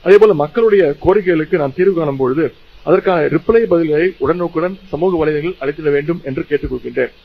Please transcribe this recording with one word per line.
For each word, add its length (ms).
அதே 160
போல 160
மக்களுடைய 640
கோரிக்கைகளுக்கு 560
நாம் 180
தீர்வு 200
காணும் 220
பொழுது 360
அதற்கான 420
ரிப்ளை 440
பதில்களை 480
உடனுக்குடன் 600
சமூக 380
வலைதளங்களில் 340
அளித்திட 300
வேண்டும் 340
என்று 240
கேட்டுக்கொள்கின்றேன். 640